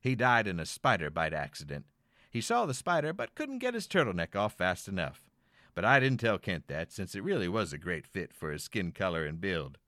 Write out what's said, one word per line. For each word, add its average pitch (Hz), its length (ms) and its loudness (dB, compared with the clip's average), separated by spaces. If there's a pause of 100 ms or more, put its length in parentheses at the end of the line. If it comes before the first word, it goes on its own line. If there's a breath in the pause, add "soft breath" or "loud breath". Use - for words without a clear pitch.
He 131 140 0
died 117 320 6
in 87 140 0
a 78 60 -4
spider 90 440 2
bite 80 240 0
accident. 71 500 -6 (460 soft breath)
He 117 100 -2
saw 233 260 2
the 135 80 -2
spider, 160 380 0
but 147 220 -8
couldn't 277 240 -6
get 247 160 -2
his 220 140 -6
turtleneck 98 480 0
off 104 180 2
fast 90 340 0
enough. 87 400 -4 (460 soft breath)
But 87 100 -2
I 131 160 8
didn't 131 200 2
tell 113 180 2
Kent 87 300 -4
that, 78 240 -6
since 95 220 -8
it 101 80 -6
really 123 260 0
was 95 240 0
a 73 60 -8
great 85 280 -4
fit - 260 -8
for - 180 -8
his 73 140 -6
skin 90 280 -4
color 85 320 0
and 78 160 -6
build. 82 480 -4